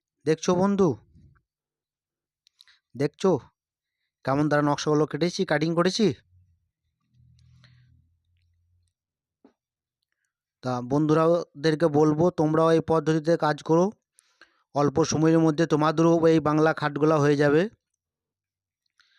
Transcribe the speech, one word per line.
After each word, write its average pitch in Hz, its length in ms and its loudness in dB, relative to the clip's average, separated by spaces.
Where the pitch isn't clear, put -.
দেখছো 156 240 -2
বন্ধু, 196 280 2
দেখছো 147 360 -4
কেমন 139 240 0
তারা 147 140 0
নকশাগুলো 147 480 0
কেটেছি, 165 300 -4
কাটিং 156 280 -2
করেছি? 185 280 0
তা 127 100 -6
বন্ধুরাদেরকে 156 920 0
বলবো, 156 260 2
তোমরাও 160 360 2
এই 160 140 0
পদ্ধতিতে 160 440 0
কাজ 151 120 -2
করো। 165 160 2
অল্প 139 300 0
সময়ের 160 340 2
মধ্যে 160 280 2
তোমাদেরও 156 460 2
এই 160 140 4
বাংলা 151 320 0
খাটগুলো 147 460 -2
হয়ে 143 180 2
যাবে। 147 260 2